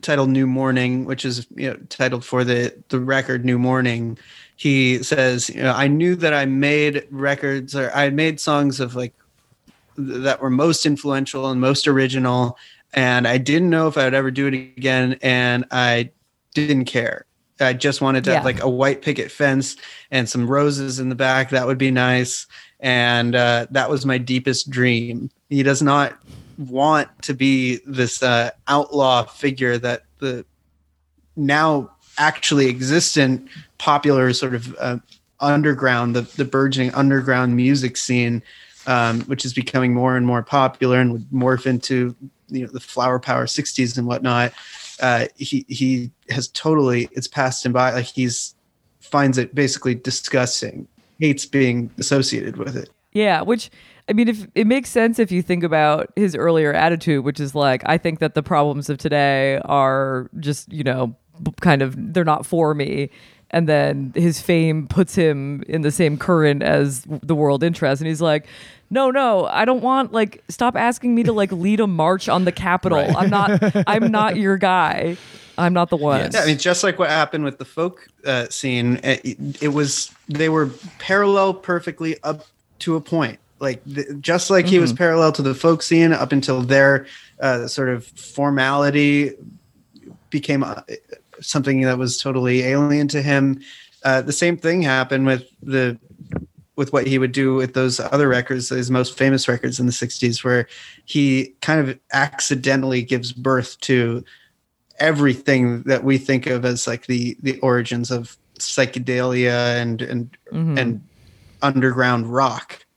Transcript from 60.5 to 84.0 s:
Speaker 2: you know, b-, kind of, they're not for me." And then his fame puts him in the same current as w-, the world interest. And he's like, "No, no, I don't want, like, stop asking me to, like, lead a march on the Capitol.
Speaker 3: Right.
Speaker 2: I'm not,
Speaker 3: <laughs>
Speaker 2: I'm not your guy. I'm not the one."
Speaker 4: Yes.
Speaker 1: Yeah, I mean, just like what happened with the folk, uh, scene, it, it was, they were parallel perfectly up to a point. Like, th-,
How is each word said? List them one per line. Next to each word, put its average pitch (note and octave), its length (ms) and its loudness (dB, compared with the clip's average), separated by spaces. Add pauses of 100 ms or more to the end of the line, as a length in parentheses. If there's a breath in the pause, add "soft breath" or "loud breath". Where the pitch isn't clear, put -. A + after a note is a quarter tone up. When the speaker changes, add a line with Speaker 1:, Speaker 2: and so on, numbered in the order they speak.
Speaker 2:
you D3+ 120 -8
know, B2+ 300 -2 (280)
b-, D#3 180 -4
kind D3 200 4
of, C3 140 0 (180)
they're F3 120 2
not D3+ 200 0
for D#3 300 2
me." C#3 360 -4 (400 soft breath)
And E3 180 0
then C#3+ 480 0
his E3+ 240 2
fame D#3+ 480 0
puts - 260 0
him C#3+ 540 0
in D#3+ 140 -2
the D3 100 0
same D3+ 260 0
current D3+ 460 2
as C#3+ 380 2
w-, D3+ 200 -10
the D3+ 140 -2
world C#3+ 260 2
interest. D#3 400 0
And D#3+ 60 -4
he's D#3 120 -4
like, D3+ 260 0 (440 loud breath)
"No, B3+ 200 2
no, B3 360 2
I - 180 0
don't B3+ 180 0
want, C4 300 0
like, A3 360 -2
stop A#3+ 280 -2
asking A#3+ 380 0
me A#3 80 2
to, A#3 100 2
like, G3+ 200 0
lead G3 260 0
a A3 80 2
march F3+ 420 0
on F#3 180 2
the F3 60 0
Capitol. F3+ 460 0
Speaker 3:
Right. C#3+ 180 2
Speaker 2:
I'm G3 140 2
not, G3+ 300 2 (140)
Speaker 3:
<laughs> G3 120 2
Speaker 2:
I'm A3 240 2
not G#3+ 260 2
your G3 220 2
guy. F3+ 580 2 (400 loud breath)
I'm F3 160 2
not F3 160 2
the E3+ 80 0
one." C#3+ 240 2
Speaker 4:
Yes. - 140 -4
Speaker 1:
Yeah, G#3+ 60 2
I D3+ 60 2
mean, D3+ 120 2
just F3+ 240 0
like F#3+ 160 0
what E3+ 120 0
happened D3+ 340 0
with C#3 140 -6
the C3+ 60 -14
folk, - 440 -6 (180)
uh, B2 240 -2
scene, B2 540 -2
it, C3 340 -2 (240)
it D3+ 60 0
was, C#3+ 420 -2 (180)
they D#3 200 0
were D#3 220 2 (280)
parallel G3 560 2
perfectly E3+ 720 -6
up D3+ 200 -6 (360)
to E3 160 -2
a D#3 40 -2
point. D3 380 -2 (220)
Like, C3 240 -4
th-, C#3+ 240 -8 (120)